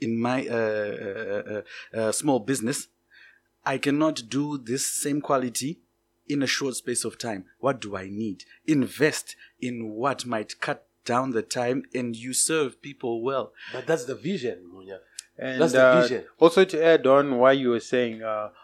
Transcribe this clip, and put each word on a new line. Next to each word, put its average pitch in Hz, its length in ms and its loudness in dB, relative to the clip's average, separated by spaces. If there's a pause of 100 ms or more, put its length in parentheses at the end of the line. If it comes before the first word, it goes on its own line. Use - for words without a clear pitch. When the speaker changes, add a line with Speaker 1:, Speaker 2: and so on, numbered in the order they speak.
Speaker 1:
in 113 200 -2
my, 127 260 -2
uh, 117 80 -4
uh, 107 880 -4 (520)
uh, 110 40 -4
uh, 110 140 0
small 139 280 2
business, 123 480 -4 (760)
I 135 140 -2
cannot 143 500 0
do 143 300 -4
this 123 280 -4
same 147 340 -2
quality 131 600 -2 (480)
in 143 140 0
a 131 40 0
short 131 280 -2
space - 300 -4
of 110 140 -6
time. 104 260 -6 (140)
What 127 220 0
do 101 160 -10
I 95 120 -8
need? 104 360 -6 (220)
Invest 139 680 0 (240)
in 120 300 -6
what 127 360 -4
might 110 340 -6
cut - 260 -6 (180)
down 127 280 0
the 110 100 0
time 127 400 -2 (120)
and 120 220 -4
you 123 160 -12
serve 147 500 0
people 117 400 -6
well. 127 300 -2 (200)
Speaker 2:
But 127 140 -10
that's 160 180 0
the 131 100 -6
vision, 123 440 -4 (140)
Munya. 95 260 -16 (400)
Speaker 3:
And, 131 240 -6
Speaker 2:
That's 160 100 4
the 131 120 8
Speaker 3:
uh, 127 180 8
Speaker 2:
vision. 123 220 0 (140)
Speaker 3:
also 170 260 8
to 160 200 0
add 160 220 6
on 139 320 4
why 131 140 8
you 135 180 2
were 117 100 2
saying, 117 420 -2
uh, 107 280 -6 (140)